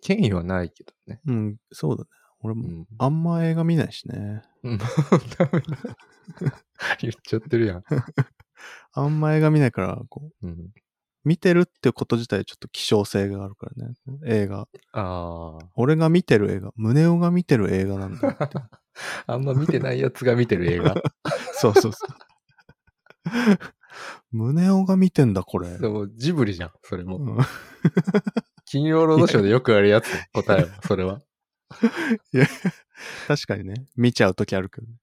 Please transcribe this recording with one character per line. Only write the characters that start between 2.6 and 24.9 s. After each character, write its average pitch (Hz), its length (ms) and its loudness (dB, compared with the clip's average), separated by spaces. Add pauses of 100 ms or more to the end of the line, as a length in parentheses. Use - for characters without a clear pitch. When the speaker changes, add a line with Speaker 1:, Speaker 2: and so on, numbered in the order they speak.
Speaker 1:
う - 20 -10
ん。 80 160 -14 (120)
Speaker 2:
あ 127 100 0
ん 160 140 -2
ま 170 220 0
映 165 100 0
画 165 100 -2
見 165 120 2
な 143 120 0
い - 40 -12
し - 160 -16
ね。 104 340 -8 (200)
Speaker 1:
う 120 140 -6
ん。 - 20 -4
<laughs> 127 580 -2
ダ - 160 0
メ 170 80 2
だ。 - 360 -10 (1040)
言 117 100 -6
っ - 120 -8
ち - 120 -6
ゃ 113 40 0
っ 110 40 -6
て - 160 -2
る 113 80 2
や 92 120 -4
ん。 90 60 -18
Speaker 2:
<laughs> - 1080 -8
あ 139 140 -2
ん 151 140 0
ま 156 140 2
映 156 60 4
画 156 100 4
見 156 100 4
な 139 60 4
い 117 60 0
か 98 100 -4
ら、 92 260 -6
こ 151 220 -20 (100)
う、 104 60 -12
Speaker 1:
う 87 40 -8
ん。 85 200 -14 (540)
Speaker 2:
見 160 120 2
て 180 160 2
る 175 100 6
っ 180 40 2
て - 260 0
こ - 140 -6
と 120 100 0
自 117 120 -4
体 101 160 -2
ち - 80 -18
ょ - 20 -18
っ - 40 -20
と - 100 -20
希 - 140 -10
少 104 220 2
性 101 240 -2
が 98 160 -8
あ 98 40 -12
る 101 80 -18
か - 200 -16
ら 120 120 -12
ね。 123 60 -12 (300)
映 107 220 0
画。 98 220 -8 (240)
Speaker 1:
あ 87 680 -8
ー。 85 140 -20
Speaker 2:
俺 139 220 2
が 160 120 2
見 175 140 4
て 117 160 4
る 101 140 2
映 95 80 -4
画、 98 160 -12
宗 117 300 4
男 170 120 4
が 175 120 2
見 175 140 0
て 135 140 4
る 98 160 0
映 95 120 2
画 98 120 -4
な 98 80 -8
ん 104 120 -10
だ 185 100 0
っ 147 200 -6
て。 - 100 -8 (360)
Speaker 1:
<laughs> - 320 -12
あ 120 100 -6
ん 131 80 -4
ま 139 80 -2
見 135 140 0
て 156 120 0
な 127 140 -4
い 127 80 -4
や 135 100 0
つ - 140 -12
が 123 120 4
見 120 100 2
て 113 100 0
る 87 160 0
映 87 60 0
画。 90 160 2 (320)
Speaker 2:
<laughs> - 280 -6
そ - 160 2
う - 40 0
そ 349 140 8
う - 40 -6
そ - 140 -12
う。 - 40 -12 (2250)
宗 113 220 -2
男 190 320 4
が 190 100 2